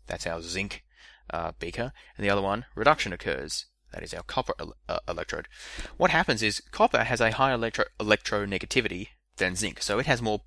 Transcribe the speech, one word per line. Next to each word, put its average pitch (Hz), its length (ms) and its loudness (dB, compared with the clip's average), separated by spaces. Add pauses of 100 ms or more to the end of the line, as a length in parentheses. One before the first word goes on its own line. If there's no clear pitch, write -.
that's - 200 -6
our 85 140 -4
zinc, 92 420 -6 (460)
uh, 82 300 -4
beaker, 117 340 -6 (240)
and 98 80 -2
the 101 40 4
other 101 120 4
one, 98 240 0 (100)
reduction 117 380 2
occurs, 76 520 -4 (260)
that - 120 -10
is 82 100 -10
our 87 100 -10
copper - 360 -4
el-, 80 160 -10 (120)
uh, 82 200 -2
electrode. 82 400 -6 (500)
What 185 140 6
happens 160 300 2
is 107 200 0 (100)
copper 165 320 4
has 120 180 2
a 113 100 6
higher 135 220 4
electro-, 113 320 0 (140)
electronegativity 104 1080 0 (280)
than 92 180 0
zinc, 92 280 -4
so 104 160 0
it 143 80 0
has 123 140 2
more 107 260 0